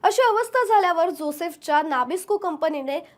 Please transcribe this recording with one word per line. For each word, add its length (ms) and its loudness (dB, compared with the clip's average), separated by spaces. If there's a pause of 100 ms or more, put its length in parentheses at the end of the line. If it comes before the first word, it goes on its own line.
अशी 180 4
अवस्था 440 2
झाल्यावर 440 2
जोसेफच्या 720 -4
नाबिस्को 560 -2
कंपनीने 600 -4 (180)